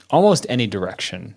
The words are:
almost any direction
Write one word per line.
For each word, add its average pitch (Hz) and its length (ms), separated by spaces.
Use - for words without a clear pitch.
almost 180 360
any 123 180
direction 92 720